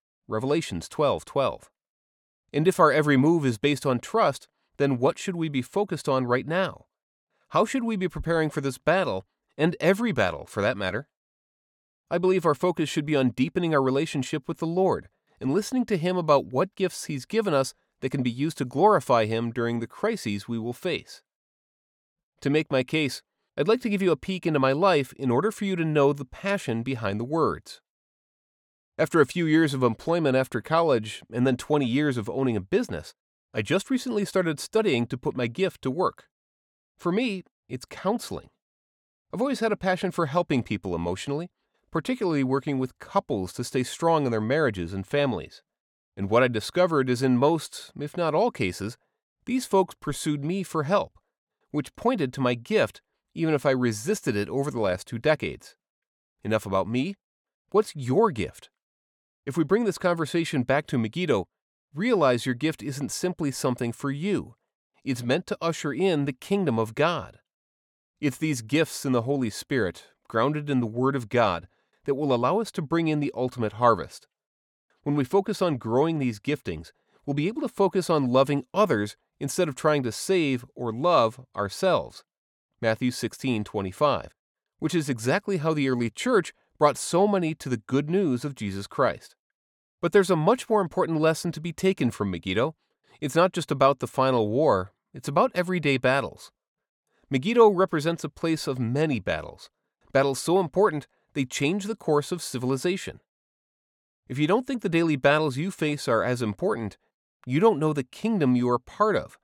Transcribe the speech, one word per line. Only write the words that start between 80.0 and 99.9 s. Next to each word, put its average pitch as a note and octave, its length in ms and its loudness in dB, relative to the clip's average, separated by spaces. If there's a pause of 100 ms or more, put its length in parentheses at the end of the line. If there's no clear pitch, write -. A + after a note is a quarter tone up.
to A#2 80 -2
save C#3+ 540 0 (100)
or B2 160 -4
love B2+ 480 2 (160)
ourselves. G2+ 720 -2 (560)
Matthew A#2 280 0
sixteen A#2 540 -4
twenty-five, G2+ 720 -2 (440)
which D#3 140 -2
is D#3+ 140 0
exactly D3 520 -2
how D#3+ 140 0
the C#3+ 140 0
early A#2+ 220 0
church A#3 420 0 (260)
brought D3 200 4
so F3+ 280 2
many F3+ 300 0
to - 140 -10
the B2 80 0
good C#3 320 -2
news E3+ 340 0
of C#3+ 100 -6
Jesus G2+ 320 -6
Christ. - 520 -2 (640)
But E3+ 100 0
there's F#3+ 180 6
a F#3 60 4
much F3+ 340 2
more G#3+ 120 4
important D#3+ 400 -2
lesson D#3+ 320 0
to D3+ 80 -10
be E3+ 100 -6
taken D#3+ 400 0
from G2+ 180 -4
Megiddo. F#2+ 460 -2 (460)
It's D3 140 -4
not F3+ 180 4
just - 180 -4
about C#3 280 4
the A#2+ 80 -4
final B2+ 420 2
war, A2 420 2 (220)
it's C3 160 -10
about F#3 260 2
everyday E3+ 400 0
battles. B2+ 560 -2 (800)
Megiddo G#3+ 400 6
represents E3+ 560 0
a D3+ 40 -8
place D#3+ 380 -4
of C3+ 100 -2
many B2+ 440 0
battles, - 480 -6 (420)